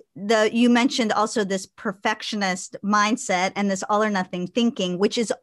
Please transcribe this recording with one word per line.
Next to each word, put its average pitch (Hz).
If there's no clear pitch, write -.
the, 214
you 240
mentioned 240
also 214
this 190
perfectionist 202
mindset 208
and 202
this 190
all 208
or 214
nothing 185
thinking, 190
which 202
is 226